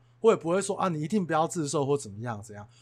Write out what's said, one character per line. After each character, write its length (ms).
我 100
也 40
不 140
会 100
说， 160
啊， 140
你 100
一 80
定 160
不 80
要 160
自 200
售 180
或 100
怎 140
么 120
样， 200
怎 140
样。 120